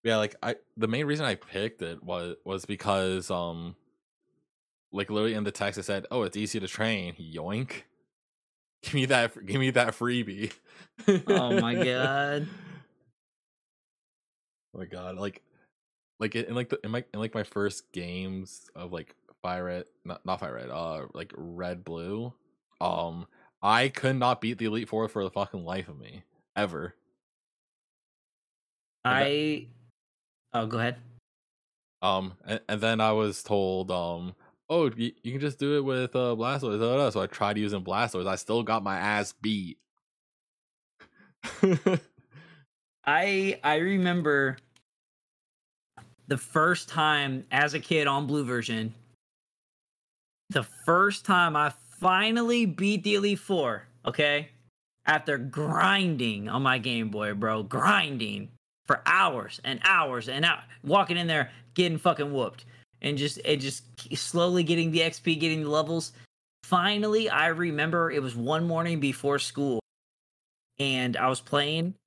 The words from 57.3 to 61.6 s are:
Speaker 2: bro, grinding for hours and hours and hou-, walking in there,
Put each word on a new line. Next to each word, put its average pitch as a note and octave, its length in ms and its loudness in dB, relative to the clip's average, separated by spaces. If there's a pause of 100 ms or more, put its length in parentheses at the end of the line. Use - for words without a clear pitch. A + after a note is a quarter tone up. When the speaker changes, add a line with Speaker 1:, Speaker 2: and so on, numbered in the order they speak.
Speaker 2:
bro, A2 280 0
grinding A#2+ 840 0 (380)
for - 200 2
hours D#3 580 2
and C3 200 -4
hours C#3 440 4
and C#3 160 0
hou-, E3+ 180 2 (220)
walking F3 320 4
in E3+ 120 0
there, D3+ 220 2 (240)